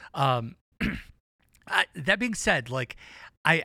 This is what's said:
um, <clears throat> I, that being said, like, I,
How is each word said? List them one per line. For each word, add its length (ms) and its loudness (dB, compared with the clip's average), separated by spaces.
um, 420 0
<clears throat> 1000 -10
I, 280 0
that 240 2
being 160 0
said, 360 0
like, 260 -4
I, 200 4